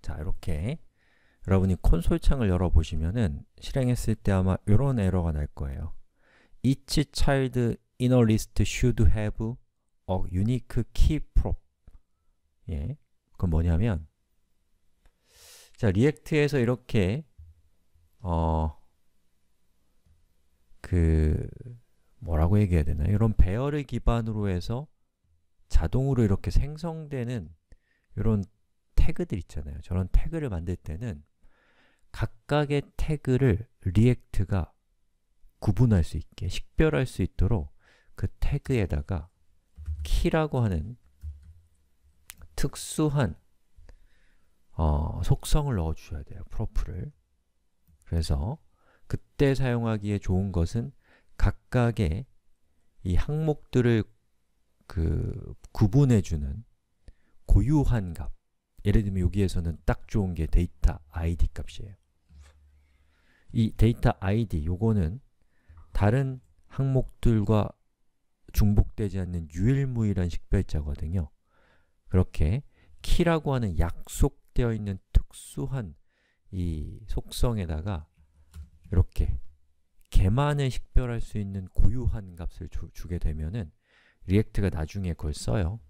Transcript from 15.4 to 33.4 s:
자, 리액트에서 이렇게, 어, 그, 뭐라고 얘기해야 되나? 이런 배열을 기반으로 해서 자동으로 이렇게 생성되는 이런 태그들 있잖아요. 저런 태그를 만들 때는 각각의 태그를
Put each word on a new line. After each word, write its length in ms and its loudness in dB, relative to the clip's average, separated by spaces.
자, 140 0
리액트에서 680 0
이렇게, 680 -2
어, 600 -2
그, 680 0
뭐라고 400 2
얘기해야 240 2
되나? 220 -2
이런 280 2
배열을 500 2
기반으로 640 -2
해서 400 -4
자동으로 540 2
이렇게 280 0
생성되는 1040 -4
이런 280 0
태그들 440 4
있잖아요. 420 -12
저런 280 -4
태그를 400 0
만들 260 -6
때는 480 -12
각각의 720 -4
태그를 720 0